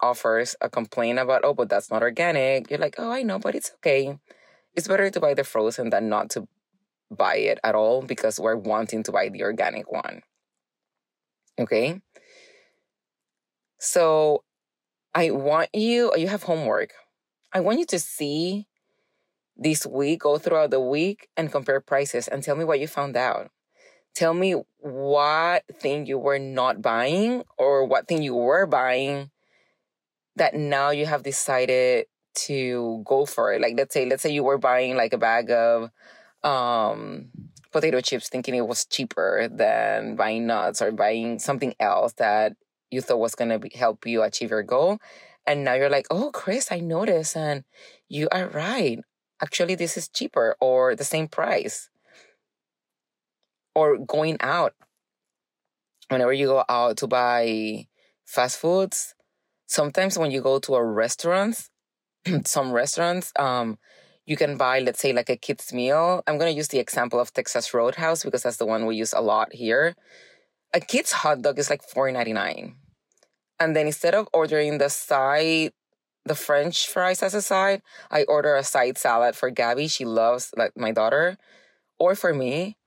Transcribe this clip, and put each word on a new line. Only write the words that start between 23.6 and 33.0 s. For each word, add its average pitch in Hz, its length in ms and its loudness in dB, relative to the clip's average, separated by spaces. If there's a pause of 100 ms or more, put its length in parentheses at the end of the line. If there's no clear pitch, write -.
Tell 165 180 2
me 180 220 0 (240)
what 147 920 2
thing 143 360 -4
you 135 100 -2
were 139 220 0
not 131 420 -2
buying 156 640 0 (160)
or 135 260 4
what 127 220 0
thing 160 160 0
you 135 100 -4
were 131 320 2
buying 139 640 0 (1080)
that 147 200 2
now 143 340 0
you 147 160 0
have 147 160 -2
decided 127 840 0 (260)
to 123 720 -4